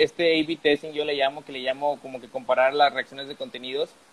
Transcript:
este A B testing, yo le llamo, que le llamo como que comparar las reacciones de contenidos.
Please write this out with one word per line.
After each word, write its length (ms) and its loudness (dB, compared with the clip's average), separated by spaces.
este 360 2
A 60 2
B 160 -4
testing, 300 2
yo 140 -4
le 100 -2
llamo, 280 0
que 80 -16
le 80 -10
llamo 420 -2
como 200 -12
que 60 -18
comparar 460 2
las 200 4
reacciones 340 -8
de 80 -12
contenidos. 540 -6